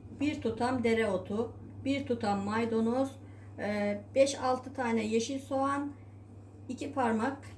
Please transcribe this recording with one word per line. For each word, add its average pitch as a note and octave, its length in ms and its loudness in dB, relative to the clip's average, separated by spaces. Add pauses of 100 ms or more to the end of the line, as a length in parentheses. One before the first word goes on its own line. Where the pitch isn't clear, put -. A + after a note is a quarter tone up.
(200)
bir D4 220 0
tutam A#3+ 420 0
dereotu, A3 680 2 (320)
bir C#4 200 0
tutam G3+ 380 0
maydanoz, A3+ 680 2 (480)
e, G#3 420 0 (140)
beş C4+ 240 6
altı B3+ 340 0
tane A3+ 320 2
yeşil A3+ 340 0
soğan, C#4 520 0 (760)
iki C4+ 240 -8
parmak A#3+ 440 2 (200)